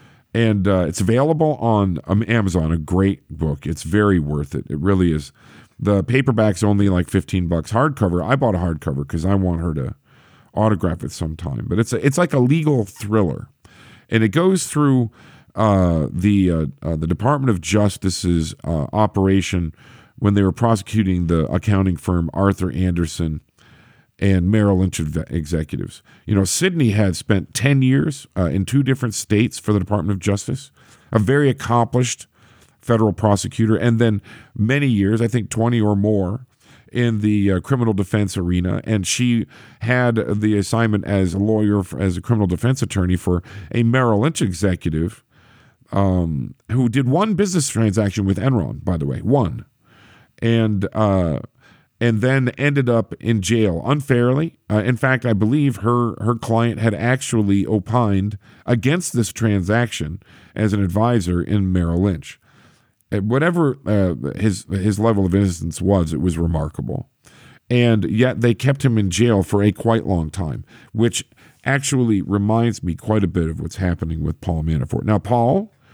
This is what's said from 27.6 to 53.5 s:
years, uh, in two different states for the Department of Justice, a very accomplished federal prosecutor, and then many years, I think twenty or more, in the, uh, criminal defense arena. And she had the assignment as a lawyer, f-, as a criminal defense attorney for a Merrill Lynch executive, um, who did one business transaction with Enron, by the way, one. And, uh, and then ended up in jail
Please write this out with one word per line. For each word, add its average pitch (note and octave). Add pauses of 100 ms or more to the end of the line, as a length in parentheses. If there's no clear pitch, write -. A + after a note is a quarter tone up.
years, C3+
uh, F#2+
in F2
two C#3
different B2+
states -
for -
the G#2
Department G2
of F#2
Justice, - (400)
a A2+
very C3+
accomplished A#2+ (560)
federal A2
prosecutor, G#2+
and A2+
then A2 (360)
many C3+
years, G#2+
I A#2
think G#2+
twenty A#2
or G#2
more, G#2 (440)
in A#2
the, G#2
uh, F#2
criminal A#2+
defense G2+
arena. F2+
And G2+
she A#2+ (360)
had B2 (260)
the G#2+
assignment G#2
as F#2
a F#2+
lawyer, G#2
f-, F#2
as F#2
a F2+
criminal G#2+
defense A#2
attorney F#2
for F2 (280)
a A#2+
Merrill A#2
Lynch D#3
executive, F2 (680)
um, F2 (160)
who B2
did B2
one F#3+
business F3+
transaction G#2+
with F#2+
Enron, F#2
by F2
the D2
way, C#2
one. A#2+ (760)
And, A2
uh, F#2+ (640)
and A#2
then C3
ended C#3+
up A#2
in A2+
jail G2